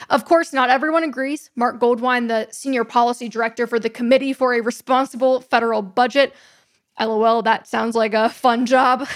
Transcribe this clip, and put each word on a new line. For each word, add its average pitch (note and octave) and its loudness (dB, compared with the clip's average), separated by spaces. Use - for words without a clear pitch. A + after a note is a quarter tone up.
Of A#3+ 0
course, E4 2
not B3+ 0
everyone D#4 0
agrees. C#4 -6
Mark A#3 -2
Goldwein, A#3+ 0
the A3+ -2
senior C4 -4
policy A#3+ 0
director A3+ -4
for A#3 -2
the A3+ -4
Committee C4 0
for B3+ 0
a A#3 0
Responsible C4 -2
Federal A#3 0
Budget, B3 0
L A3+ -2
O A3 0
L, A3+ 2
that A3 0
sounds A3+ -4
like A3 0
a A3 2
fun A#3+ 0
job. B3+ 2